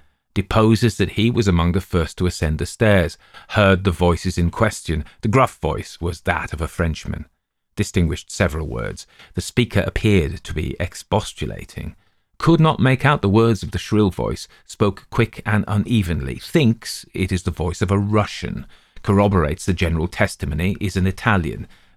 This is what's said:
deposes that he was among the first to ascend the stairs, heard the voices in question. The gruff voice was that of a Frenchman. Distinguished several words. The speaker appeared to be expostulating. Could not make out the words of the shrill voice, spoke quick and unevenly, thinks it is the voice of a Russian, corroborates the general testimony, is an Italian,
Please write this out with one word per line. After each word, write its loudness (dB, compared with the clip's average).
deposes 2
that 0
he 2
was 2
among 2
the 0
first -2
to 0
ascend -2
the -2
stairs, 2
heard 4
the 2
voices 0
in 2
question. -2
The 0
gruff 2
voice -6
was -6
that -2
of -8
a -4
Frenchman. -4
Distinguished -2
several -2
words. -8
The -4
speaker 0
appeared 0
to -10
be -6
expostulating. -6
Could 4
not 4
make 2
out 2
the 2
words 4
of -8
the -6
shrill 2
voice, -6
spoke -2
quick -2
and 2
unevenly, 0
thinks 0
it -2
is -2
the -2
voice -4
of 0
a 2
Russian, -2
corroborates 2
the 0
general -2
testimony, -2
is -4
an 2
Italian, -2